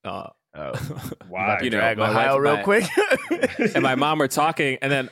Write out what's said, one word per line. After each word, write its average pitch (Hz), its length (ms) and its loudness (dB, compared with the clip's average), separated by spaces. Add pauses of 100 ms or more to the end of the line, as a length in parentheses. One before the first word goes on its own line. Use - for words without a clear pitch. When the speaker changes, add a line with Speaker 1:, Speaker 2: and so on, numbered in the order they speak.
Speaker 1:
uh, 95 240 -10 (280)
Speaker 2:
Oh. 73 160 -8
Speaker 1:
<laughs> - 560 -10
Speaker 3:
Why? 95 340 -2
Speaker 1:
you 123 80 -2
know, 107 80 0
Speaker 2:
Drag 110 200 2
Speaker 1:
my 110 120 2
Speaker 2:
Ohio 135 240 2
Speaker 1:
wife 139 80 4
Speaker 2:
real 147 120 4
Speaker 1:
and - 60 0
my - 20 -4
Speaker 2:
quick. 247 1080 0
<laughs> - 40 -2
Speaker 1:
and - 80 2
my 131 140 2
mom 151 240 2
were 139 80 2
talking, 147 540 0
and 139 100 0
then 131 200 -2